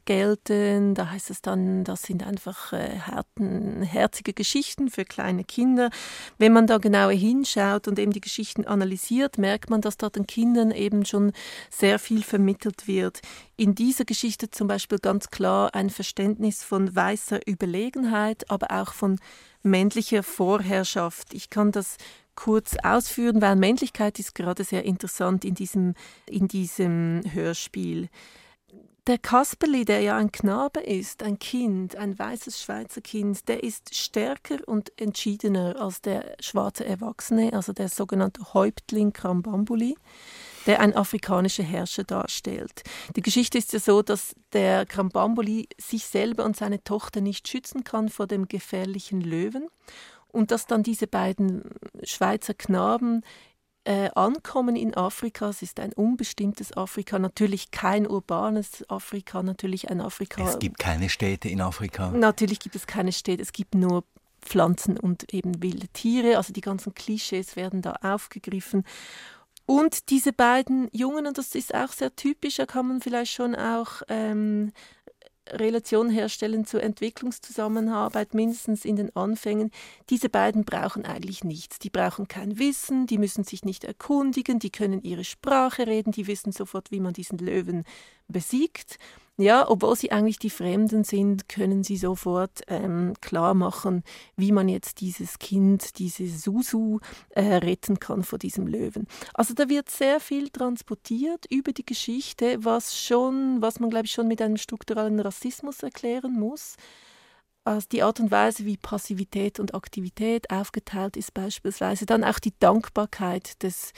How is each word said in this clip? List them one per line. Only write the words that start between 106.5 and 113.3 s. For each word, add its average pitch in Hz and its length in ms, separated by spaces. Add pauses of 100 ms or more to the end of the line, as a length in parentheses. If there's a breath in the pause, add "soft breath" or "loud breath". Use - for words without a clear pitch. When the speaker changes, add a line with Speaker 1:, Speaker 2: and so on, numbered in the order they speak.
Speaker 1:
Also 214 220
die 240 100
Art 220 180
und 214 120
Weise, 208 340
wie 208 120
Passivität 202 800
und 202 160
Aktivität 214 760
aufgeteilt 196 640
ist - 200
beispielsweise, 190 720
dann 226 160
auch - 160
die - 180
Dankbarkeit 196 1040